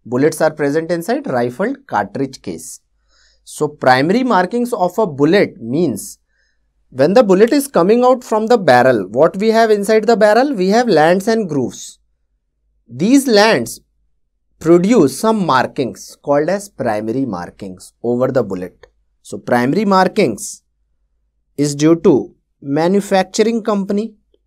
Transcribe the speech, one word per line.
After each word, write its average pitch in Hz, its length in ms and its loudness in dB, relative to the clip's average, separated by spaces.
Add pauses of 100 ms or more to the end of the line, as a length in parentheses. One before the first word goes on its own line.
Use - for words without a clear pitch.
Bullets 143 360 -2
are 156 100 2
present 156 400 -4
inside 226 340 -4
rifled 139 640 -4
cartridge 123 540 -6
case. - 400 -14 (600)
So - 240 -6
primary 147 560 2
markings 240 500 0
of 180 260 -2
a 220 80 0
bullet 151 520 0
means 123 600 -6 (720)
when 139 240 0
the 254 100 6
bullet 196 280 4
is 285 160 0
coming 208 360 2
out 254 200 2
from 220 240 -4
the 240 100 2
barrel, 123 520 2
what 147 280 0
we 214 120 -2
have 220 220 2
inside 208 340 2
the 233 120 2
barrel? 220 360 2
We 185 140 -2
have 233 200 2
lands 180 400 2
and 226 220 -2
grooves. 131 500 -8 (880)
These 226 400 0
lands 202 520 2 (800)
produce 175 600 2
some 220 260 0
markings 131 760 -2
called 147 280 0
as 202 200 -6
primary 113 560 -4
markings 92 680 -12 (100)
over 123 240 0
the 127 160 0
bullet. 92 440 -10 (340)
So - 160 -14
primary 123 480 -2
markings 185 760 -2 (960)
is 143 160 -2
due 151 280 2
to 127 340 2 (260)
manufacturing 196 1000 -2
company, 208 500 -4 (340)